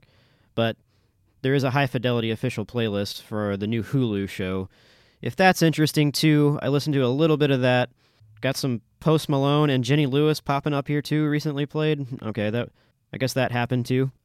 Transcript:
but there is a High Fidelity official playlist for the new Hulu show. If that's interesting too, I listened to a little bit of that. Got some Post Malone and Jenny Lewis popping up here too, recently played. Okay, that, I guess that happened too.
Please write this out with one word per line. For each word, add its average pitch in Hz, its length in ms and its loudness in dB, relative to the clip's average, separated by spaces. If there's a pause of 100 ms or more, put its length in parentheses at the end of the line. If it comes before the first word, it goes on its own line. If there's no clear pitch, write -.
(540)
but 113 220 0 (640)
there 131 120 2
is 135 100 2
a 131 60 0
High 139 180 0
Fidelity 117 420 -2
official 113 340 -4
playlist 101 580 -4
for 104 340 -4
the 104 100 -4
new 113 160 -2
Hulu 104 460 -2
show. 95 400 -6 (540)
If 120 120 -6
that's 185 260 4
interesting 151 520 2
too, 147 500 4
I - 60 -4
listened 139 260 0
to 139 100 2
a 120 40 2
little 151 280 2
bit 143 140 2
of 127 120 2
that. 123 280 2 (500)
Got 131 160 -2
some 120 240 -4 (200)
Post 160 280 2
Malone 143 420 2
and 127 140 2
Jenny 147 220 2
Lewis 147 340 0
popping 143 320 -2
up 139 140 -2
here 147 160 -2
too, 151 260 -2
recently 147 380 -2
played. 151 400 -2 (160)
Okay, 107 260 -4
that, 113 200 -4 (440)
I - 60 -10
guess 127 160 -2
that 123 180 0
happened 123 340 -2
too. 131 260 0 (120)